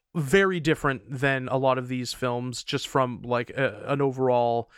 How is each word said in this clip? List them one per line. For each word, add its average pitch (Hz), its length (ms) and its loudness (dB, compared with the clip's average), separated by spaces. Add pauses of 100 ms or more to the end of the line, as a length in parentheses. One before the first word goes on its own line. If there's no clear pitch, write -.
(140)
very 180 460 4
different 143 480 0
than 131 400 -2
a 131 100 0
lot 131 200 4
of 123 100 -4
these 127 260 -4
films, 123 500 -4
just - 240 -4
from, 127 340 0
like, 120 280 -2
a, - 360 -2
an 139 140 0
overall, 123 760 2